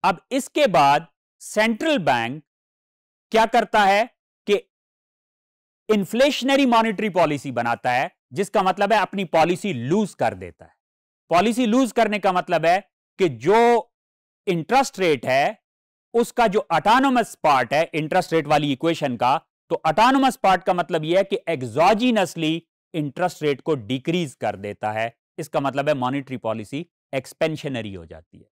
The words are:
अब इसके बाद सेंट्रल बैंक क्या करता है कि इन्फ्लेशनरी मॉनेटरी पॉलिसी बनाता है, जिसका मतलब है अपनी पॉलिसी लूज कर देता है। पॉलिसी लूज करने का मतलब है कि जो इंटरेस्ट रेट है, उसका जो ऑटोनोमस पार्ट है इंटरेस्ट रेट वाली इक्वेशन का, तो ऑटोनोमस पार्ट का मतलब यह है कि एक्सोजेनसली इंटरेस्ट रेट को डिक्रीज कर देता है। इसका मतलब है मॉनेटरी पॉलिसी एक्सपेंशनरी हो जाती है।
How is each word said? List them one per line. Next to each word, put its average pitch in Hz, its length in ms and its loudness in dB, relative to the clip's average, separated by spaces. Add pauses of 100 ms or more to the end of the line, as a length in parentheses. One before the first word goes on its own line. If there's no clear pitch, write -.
अब 185 280 -2
इसके 277 340 0
बाद 156 400 4 (340)
सेंट्रल 233 580 -2
बैंक 135 440 -2 (880)
क्या 220 160 2
करता 226 380 0
है 202 260 2 (360)
कि 202 240 0 (1200)
इन्फ्लेशनरी 269 720 0
मॉनेटरी 220 420 0
पॉलिसी 156 440 0
बनाता 117 380 -2
है, 135 200 -2 (220)
जिसका 196 300 -2
मतलब 196 300 0
है 220 60 2
अपनी 196 260 -4
पॉलिसी 170 480 0
लूज 151 420 -2
कर 113 200 -2
देता 92 300 -18
है। 82 80 -20 (580)
पॉलिसी 214 360 2
लूज 233 260 2
करने 214 260 0
का 190 140 0
मतलब 175 340 0
है 180 240 2 (280)
कि 185 100 2
जो 208 640 2 (540)
इंटरेस्ट 196 520 0
रेट 165 280 0
है, 143 360 0 (520)
उसका 233 320 0
जो 196 260 -2
ऑटोनोमस 233 640 2
पार्ट 131 400 0
है 160 200 0
इंटरेस्ट 160 380 -2
रेट 160 140 0
वाली 147 260 0
इक्वेशन 147 440 -2
का, 127 240 0 (300)
तो 165 160 -4
ऑटोनोमस 254 500 2
पार्ट 185 280 2
का 196 100 0
मतलब 175 300 -2
यह 170 140 0
है 196 60 2
कि 196 140 -4 (100)
एक्सोजेनसली 165 1160 0 (280)
इंटरेस्ट 160 480 -4
रेट 143 180 -2
को 160 140 -2
डिक्रीज 135 600 -4
कर 104 220 -6
देता 104 360 -8
है। 113 240 -6 (220)
इसका 156 220 -6
मतलब 139 280 -4
है 151 60 0
मॉनेटरी 131 420 -4
पॉलिसी 113 500 -8 (280)
एक्सपेंशनरी 135 800 -6
हो 85 120 -16
जाती 82 320 -20
है। - 180 -20